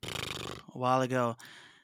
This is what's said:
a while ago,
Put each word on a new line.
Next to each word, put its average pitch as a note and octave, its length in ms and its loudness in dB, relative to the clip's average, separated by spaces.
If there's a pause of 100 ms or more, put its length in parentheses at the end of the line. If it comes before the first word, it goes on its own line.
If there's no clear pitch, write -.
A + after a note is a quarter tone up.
(760)
a - 20 -10
while B2+ 240 6
ago, B2 360 2 (460)